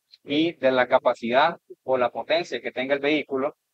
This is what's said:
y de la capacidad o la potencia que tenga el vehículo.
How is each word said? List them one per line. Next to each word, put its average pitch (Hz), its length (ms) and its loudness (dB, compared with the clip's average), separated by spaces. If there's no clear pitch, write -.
y 156 300 -2
de 131 180 2
la 123 160 2
capacidad 131 720 2
o 131 120 0
la 123 140 0
potencia 143 500 -4
que 123 120 -10
tenga 131 220 -4
el 139 60 0
vehículo. 143 540 -2